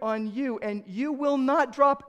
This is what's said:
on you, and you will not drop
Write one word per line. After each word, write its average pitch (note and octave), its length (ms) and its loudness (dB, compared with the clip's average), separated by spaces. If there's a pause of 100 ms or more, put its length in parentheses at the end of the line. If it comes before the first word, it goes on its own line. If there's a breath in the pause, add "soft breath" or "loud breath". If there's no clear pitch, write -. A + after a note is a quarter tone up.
on A3 320 -2
you, B3 260 -2
and G#3 280 -4
you B3 260 -4
will C#4+ 240 0
not C4+ 340 2
drop C#4 360 4